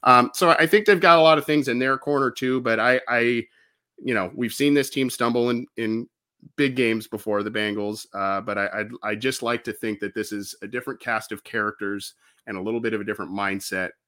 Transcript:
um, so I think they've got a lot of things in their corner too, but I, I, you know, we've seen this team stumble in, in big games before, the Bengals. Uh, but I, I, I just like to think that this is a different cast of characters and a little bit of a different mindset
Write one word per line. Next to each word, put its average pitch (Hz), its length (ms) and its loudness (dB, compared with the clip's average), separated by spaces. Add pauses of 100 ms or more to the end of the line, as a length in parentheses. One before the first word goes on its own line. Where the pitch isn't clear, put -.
um, 123 300 6
so 180 160 2
I 160 180 4
think 208 180 4
they've 196 140 6
got 170 180 8
a 165 40 8
lot 160 160 8
of - 80 -2
things 147 240 0
in 120 100 0
their 131 180 0
corner 139 320 0
too, 127 300 -2
but 117 180 0
I, 123 300 4
I, 120 140 2 (800)
you 131 100 -2
know, 95 220 -2
we've 117 180 -4
seen 143 200 2
this 139 160 2
team 131 200 -2
stumble 120 400 0
in, 120 160 -2 (120)
in 113 320 -4 (480)
big 135 180 0
games 113 320 0
before, 104 340 -4
the 104 80 -4
Bengals. 107 640 -4
Uh, 98 280 -2
but 104 160 -6
I, 101 80 -2
I, 107 460 -6
I 107 40 -4
just 127 280 -4
like 117 200 -4
to 117 80 -8
think 107 300 -6
that 101 120 -8
this 107 200 -6
is 101 280 -10
a 104 60 -14
different 120 320 -10
cast 113 320 -6
of 107 140 -12
characters 101 720 -6 (320)
and 104 100 -8
a 92 40 -8
little 113 200 -4
bit 113 120 -2
of 107 60 -2
a 101 60 -8
different 101 260 -8
mindset 98 600 -4 (160)